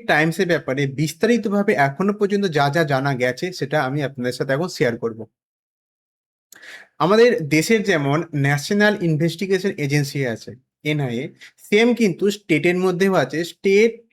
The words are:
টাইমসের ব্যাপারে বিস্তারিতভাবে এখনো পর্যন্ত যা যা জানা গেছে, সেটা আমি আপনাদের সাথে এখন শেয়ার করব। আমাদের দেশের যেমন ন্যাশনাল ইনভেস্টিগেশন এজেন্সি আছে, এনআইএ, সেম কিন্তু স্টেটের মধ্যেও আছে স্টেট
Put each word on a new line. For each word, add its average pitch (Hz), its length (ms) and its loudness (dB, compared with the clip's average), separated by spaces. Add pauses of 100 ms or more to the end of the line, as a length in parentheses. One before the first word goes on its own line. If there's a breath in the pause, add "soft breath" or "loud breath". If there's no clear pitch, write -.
টাইমসের 165 400 2
ব্যাপারে 143 400 -2
বিস্তারিতভাবে 202 840 0
এখনো 143 400 0
পর্যন্ত 202 320 0
যা 147 240 0
যা 165 140 0
জানা 139 320 0
গেছে, 123 360 -2
সেটা 151 320 -4
আমি 139 200 -4
আপনাদের 127 280 -4
সাথে 135 220 -4
এখন 160 140 -2
শেয়ার 120 300 -2
করব। 110 280 -8 (1700 loud breath)
আমাদের 202 480 4
দেশের 160 360 2
যেমন 156 400 0 (120)
ন্যাশনাল 196 680 0
ইনভেস্টিগেশন 170 720 0
এজেন্সি 143 500 -2
আছে, 110 280 -10 (280)
এনআইএ, 143 440 -4 (300 loud breath)
সেম 226 360 2
কিন্তু 208 380 0
স্টেটের 175 460 0
মধ্যেও 185 360 2
আছে 156 300 0
স্টেট 202 680 0